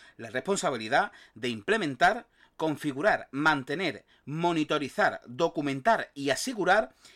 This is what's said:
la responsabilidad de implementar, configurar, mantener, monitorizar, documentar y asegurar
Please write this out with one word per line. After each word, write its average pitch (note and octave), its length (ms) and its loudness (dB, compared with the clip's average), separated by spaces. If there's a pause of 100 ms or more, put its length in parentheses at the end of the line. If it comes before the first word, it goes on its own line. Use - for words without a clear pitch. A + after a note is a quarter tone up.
(160)
la A2+ 140 -14
responsabilidad C#3 800 0 (220)
de A#2 160 -4
implementar, F3 760 0 (300)
configurar, D3+ 720 0
mantener, C#3+ 720 -2 (200)
monitorizar, D#3 1000 0
documentar C#3+ 920 0
y C#3 160 -2
asegurar G3+ 640 2 (220)